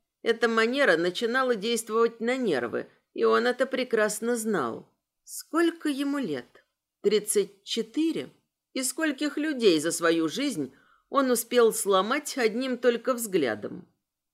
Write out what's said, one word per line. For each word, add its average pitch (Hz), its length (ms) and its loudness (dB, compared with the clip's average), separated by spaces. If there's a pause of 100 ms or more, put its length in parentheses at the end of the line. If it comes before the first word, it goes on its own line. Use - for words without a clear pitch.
(220)
Эта 226 260 0
манера 226 480 2
начинала 233 580 0
действовать 226 680 -2
на 240 160 -2
нервы, 127 520 -2 (260)
и 226 100 -2
он 226 220 4
это 247 200 0
прекрасно 240 720 -2
знал. 190 520 -4 (360)
Сколько 330 640 -2
ему 285 300 -2
лет? 151 460 -8 (380)
Тридцать 202 640 0
четыре? 233 640 -4 (420)
И 262 100 -6
скольких 294 540 -2
людей 247 440 4
за 160 120 -2
свою 165 360 2
жизнь 185 460 -4 (340)
он 262 220 0
успел 233 420 4
сломать 208 640 0
одним 247 400 0
только 240 380 2
взглядом? 165 720 -4 (480)